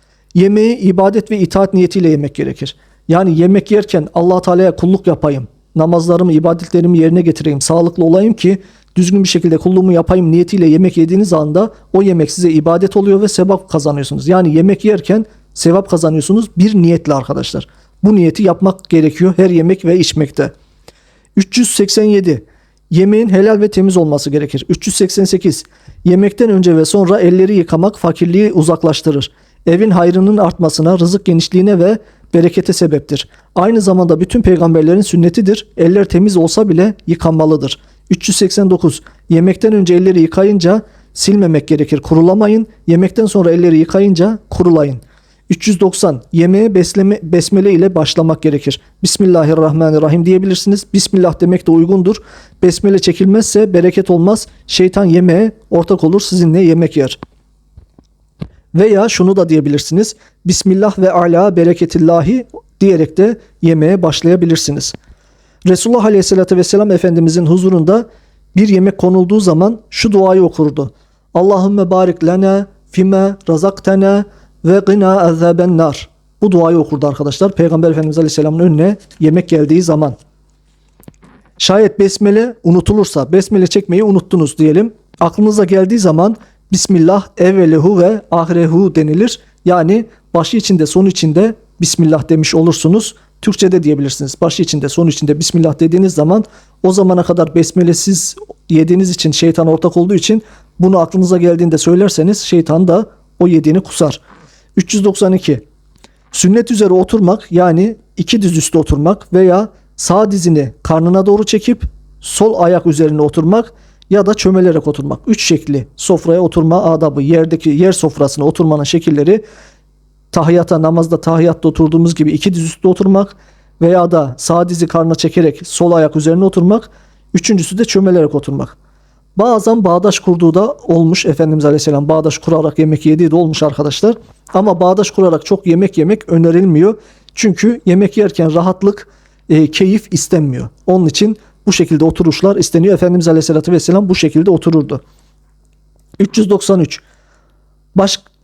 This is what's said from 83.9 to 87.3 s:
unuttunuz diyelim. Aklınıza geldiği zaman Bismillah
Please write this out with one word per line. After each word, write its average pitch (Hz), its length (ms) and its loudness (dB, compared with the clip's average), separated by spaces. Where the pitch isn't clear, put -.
unuttunuz 175 540 0
diyelim. 165 360 0
Aklınıza 208 440 0
geldiği 190 360 0
zaman 180 360 0
Bismillah 185 560 0